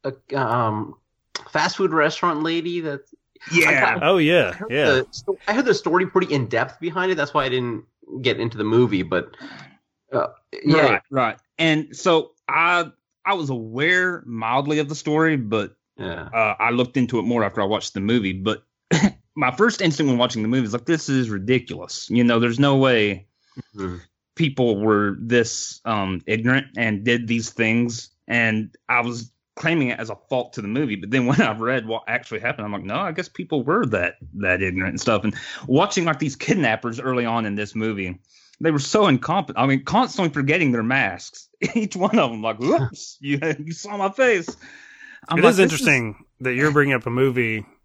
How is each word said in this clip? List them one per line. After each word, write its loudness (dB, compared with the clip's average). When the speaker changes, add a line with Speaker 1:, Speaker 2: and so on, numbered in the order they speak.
Speaker 1:
uh, -10
um, -2
fast -2
food 0
restaurant 2
lady -2
that -6
Speaker 2:
Yeah. 2
Speaker 1:
I, -2
I, 4
Speaker 3:
Oh, 6
yeah, 4
Speaker 1:
I -6
heard -10
Speaker 3:
yeah. 2
Speaker 1:
the 2
sto-, -6
I 0
heard 2
the 4
story 2
pretty 0
in 0
depth -2
behind -2
it. 2
That's -2
why 2
I -2
didn't -4
get 0
into -4
the -2
movie, 4
but, -4
uh, -2
yeah. 6
Speaker 2:
Right, 4
right. 0
And 2
so 2
I, 2
I 0
was -4
aware -2
mildly -2
of -2
the -8
story, 2
but -2
Speaker 1:
Yeah. -8
Speaker 2:
uh, 0
I 2
looked 0
into 0
it -2
more 0
after -2
I 2
watched -2
the -4
movie. 0
But -4
<laughs> 2
my 0
first 2
instinct 2
when 2
watching 0
the -2
movie 0
is -4
like, -4
"This -2
is 0
ridiculous." -4
You 4
know, 6
there's 2
no 6
way 2
Speaker 1:
Mm-hmm. -8
Speaker 2:
people 0
were 2
this, -2
um, -2
ignorant 0
and -2
did 0
these -2
things. -2
And -2
I 2
was -8
claiming 0
it -4
as -10
a -10
fault -4
to -10
the -8
movie, -4
but -12
then 0
<laughs> -
when 2
I've 0
read -2
what -6
actually -6
happened, -6
I'm -6
like, -8
"No, -6
I -4
guess -8
people -4
were 0
that, -2
that 0
ignorant -2
and -6
stuff." 2
And -2
watching, 2
like, 0
these -4
kidnappers -2
early -2
on -2
in -4
this -6
movie, -4
they 2
were 2
so 2
incompetent. 0
I 2
mean, 0
constantly 0
forgetting 2
their 0
masks. -4
<laughs> -4
Each -2
one 2
of 2
them, -8
like, -4
"Whoops, -2
<laughs> -20
you, -2
you -10
saw -12
my -2
face." 0
I'm 0
Speaker 3:
It 6
Speaker 2:
like, 8
Speaker 3:
is 2
Speaker 2:
This 8
Speaker 3:
interesting 2
that -2
you're 2
bringing 4
up 0
a -4
movie 0